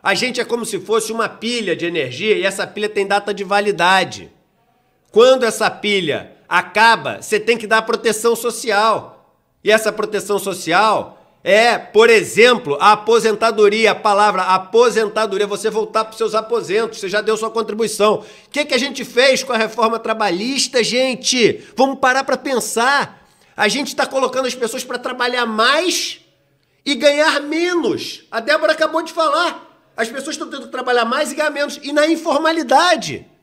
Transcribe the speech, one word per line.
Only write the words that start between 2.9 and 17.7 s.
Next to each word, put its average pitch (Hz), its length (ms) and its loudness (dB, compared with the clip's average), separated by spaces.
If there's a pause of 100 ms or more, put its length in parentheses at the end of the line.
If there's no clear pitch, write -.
data 202 260 0
de 196 120 -6
validade. 180 880 0 (800)
Quando 247 360 6
essa 220 240 0
pilha 165 640 -2 (140)
acaba, 180 760 2
você 208 180 -2
tem 233 160 0
que 214 100 -10
dar 220 140 2
proteção 226 560 0
social. 220 960 -2 (300)
E 202 80 4
essa 220 180 2
proteção 208 480 -4
social 190 760 0 (340)
é, 214 300 4
por 226 320 4
exemplo, 208 680 4
a 196 100 6
aposentadoria. 214 1000 2
A - 20 0
palavra 196 480 2
aposentadoria, 208 1040 0
você 202 240 -4
voltar 214 340 -2
pros - 140 -12
seus 214 160 -2
aposentos, 220 640 -2
você 190 100 -8
já 208 120 -2
deu 214 160 0
sua 220 160 -6
contribuição. 214 640 0